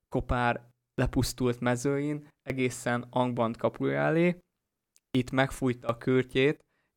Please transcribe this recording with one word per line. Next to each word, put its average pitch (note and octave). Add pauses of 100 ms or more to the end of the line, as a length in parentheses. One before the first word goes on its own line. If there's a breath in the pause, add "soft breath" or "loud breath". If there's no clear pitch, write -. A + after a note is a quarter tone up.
kopár B2 (260)
lepusztult B2
mezőin, C#3 (140)
egészen B2
Angband A#2+
kapuja C3+
elé. E3+ (720)
Itt B2+
megfújta C3
a A#2+
kürtjét, C3 (320)